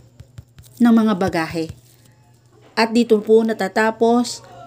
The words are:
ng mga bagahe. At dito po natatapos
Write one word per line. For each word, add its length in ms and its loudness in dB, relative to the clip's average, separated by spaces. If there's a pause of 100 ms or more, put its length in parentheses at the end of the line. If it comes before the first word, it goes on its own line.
(800)
ng 160 4
mga 240 2
bagahe. 520 -6 (1080)
At 160 -2
dito 240 2
po 240 4
natatapos 1040 -2 (200)